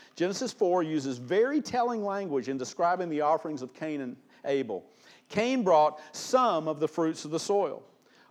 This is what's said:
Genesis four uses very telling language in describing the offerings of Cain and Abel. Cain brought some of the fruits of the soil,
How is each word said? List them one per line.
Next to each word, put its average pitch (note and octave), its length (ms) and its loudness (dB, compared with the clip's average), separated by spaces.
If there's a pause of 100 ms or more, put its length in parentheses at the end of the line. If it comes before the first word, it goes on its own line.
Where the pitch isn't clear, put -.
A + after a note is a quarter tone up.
(160)
Genesis F#3+ 380 -2
four F3+ 300 2
uses C#3 340 -2
very G#3 420 2
telling A#3+ 440 -2
language G3 460 -2
in C3+ 100 -2
describing F3 500 0
the D3+ 120 -2
offerings D3+ 420 0
of B2+ 100 -12
Cain D3+ 280 -6
and B2 140 -8 (300)
Abel. B2+ 400 -2 (440)
Cain A#3+ 340 0
brought D3+ 360 6 (120)
some G#3 560 2
of D3+ 120 -2
the D3+ 80 2
fruits D#3+ 380 -2
of D3+ 60 -10
the D#3+ 80 -2
soil, G3+ 440 -2 (480)